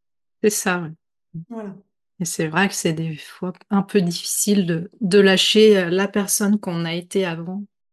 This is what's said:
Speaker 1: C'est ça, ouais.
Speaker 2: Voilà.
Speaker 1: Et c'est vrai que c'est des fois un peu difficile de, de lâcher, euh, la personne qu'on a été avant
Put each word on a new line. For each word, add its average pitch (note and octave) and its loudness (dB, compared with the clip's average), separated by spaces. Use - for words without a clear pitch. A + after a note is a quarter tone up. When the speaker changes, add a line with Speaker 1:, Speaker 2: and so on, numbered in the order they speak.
Speaker 1:
C'est G#3+ 4
ça, F3+ -2
ouais. - -14
Speaker 2:
Voilà. G#3+ -12
Speaker 1:
Et F3+ -4
c'est E3 -4
vrai F3+ 0
que G3 -8
c'est E3+ -2
des D#3+ -6
fois - -10
un G3 2
peu G3 0
difficile F3+ 0
de, E3+ -4
de G3 2
lâcher, G3 6
euh, E3+ 0
la G3 0
personne G3+ 0
qu'on E3+ -4
a E3 -4
été F3 -4
avant F3 -8